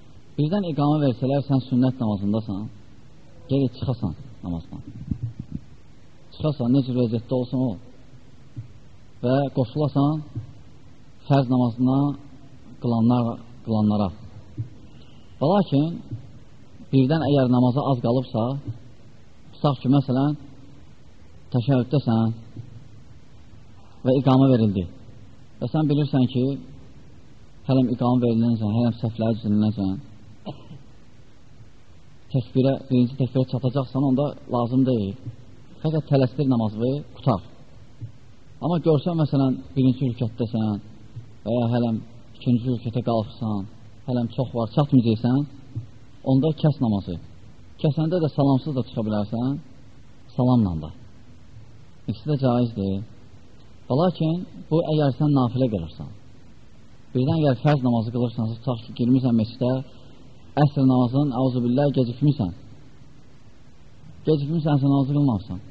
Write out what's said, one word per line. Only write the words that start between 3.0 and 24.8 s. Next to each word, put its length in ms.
geri 260
çıxasan 440
namazdan. 460
Çıxasan, 440
necə 220
vəziyyətdə 420
olsan 240
o. 140
Və 180
qoşulasan 720
fərz 260
namazına 520
qılanlar, 520
qılanlara. 500
Və 160
lakin 360
birdən 360
əgər 260
namaza 340
az 180
qalıbsa, 420
tutaq 300
ki, 100
məsələn, 460
təşəhhüddəsən 840
və 180
iqamə 320
verildi. 360